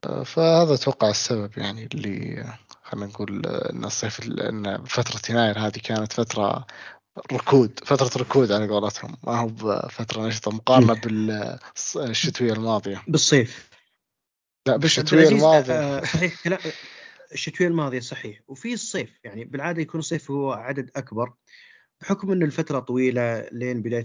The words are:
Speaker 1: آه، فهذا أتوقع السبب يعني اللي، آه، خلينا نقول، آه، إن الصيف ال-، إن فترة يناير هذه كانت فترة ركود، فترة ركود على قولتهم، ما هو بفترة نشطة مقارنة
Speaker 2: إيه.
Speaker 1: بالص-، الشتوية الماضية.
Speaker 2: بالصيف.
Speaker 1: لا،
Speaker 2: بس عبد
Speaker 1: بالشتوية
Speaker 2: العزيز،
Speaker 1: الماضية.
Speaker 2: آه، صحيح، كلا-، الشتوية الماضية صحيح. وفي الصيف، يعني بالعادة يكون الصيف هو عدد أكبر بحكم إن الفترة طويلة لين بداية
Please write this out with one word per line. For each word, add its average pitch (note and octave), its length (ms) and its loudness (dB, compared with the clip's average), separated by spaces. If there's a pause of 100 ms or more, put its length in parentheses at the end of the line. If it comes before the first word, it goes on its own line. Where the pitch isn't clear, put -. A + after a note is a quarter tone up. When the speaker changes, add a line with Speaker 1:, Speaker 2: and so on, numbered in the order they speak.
Speaker 1:
آه، - 180 -6
فهذا E3 500 4
أتوقع B2+ 360 2
السبب G#2 480 -2
يعني G#2+ 360 -8
اللي، - 480 -6
آه، A#2 180 -14 (240)
خلينا G#2 240 -10
نقول، G2 380 -8
آه، - 260 -4
إن A2+ 140 -8
الصيف - 340 -6
ال-، - 220 -8
إن G#2 440 -4
فترة - 440 -4
يناير A2 300 2
هذه G#2+ 240 -4
كانت G#2+ 300 -4
فترة A2+ 520 -2 (680)
ركود، B2+ 520 4
فترة C3 360 0
ركود B2 300 4
على G#2 160 2
قولتهم، G#2 560 -2
ما A#2+ 160 -2
هو A#2 80 -2
بفترة A2 800 -4
نشطة A2 240 -4
مقارنة A2+ 420 8
Speaker 2:
إيه. G#2+ 640 -4
Speaker 1:
بالص-، - 400 -10
الشتوية A#2+ 560 -2
الماضية. G#2+ 540 -2
Speaker 2:
بالصيف. D3 640 2 (960)
Speaker 1:
لا، C3 60 4
Speaker 2:
بس - 0 -
عبد A#2 80 2
Speaker 1:
بالشتوية D#3 400 6
Speaker 2:
العزيز، D3 220 8
Speaker 1:
الماضية. D3+ 300 6
Speaker 2:
آه، C#3+ 280 -2
صحيح، E3 420 -4
كلا-، E3+ 280 -4 (640)
الشتوية - 340 -2
الماضية D3 320 0
صحيح. A#2+ 480 -12
وفي A3+ 260 -8
الصيف، - 500 -8
يعني A2+ 220 -12
بالعادة E3 360 -6
يكون D#3+ 180 -6
الصيف D3+ 320 -6
هو C#3 200 -2
عدد B2+ 440 -8
أكبر A#2+ 380 -6 (680)
بحكم G3 300 -4
إن F#3 120 2
الفترة D3 360 -2
طويلة A#2+ 720 0
لين A#2+ 300 -6
بداية A#2 240 -4